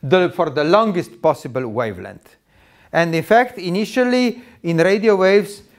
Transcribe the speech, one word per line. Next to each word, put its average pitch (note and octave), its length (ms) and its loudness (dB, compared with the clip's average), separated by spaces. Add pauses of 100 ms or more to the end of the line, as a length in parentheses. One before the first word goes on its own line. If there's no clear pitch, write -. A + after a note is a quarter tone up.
the, F3 320 2
for D#3 160 -2
the C#3+ 120 -2
longest F3+ 560 0
possible C3 480 -4
wavelength. G2+ 680 -8 (560)
And E3 240 0
in D#3+ 80 -2
fact, A#3+ 340 2
initially A#3+ 840 -2 (200)
in E3+ 160 -2
radio G3 380 2
waves, F#3+ 480 2 (160)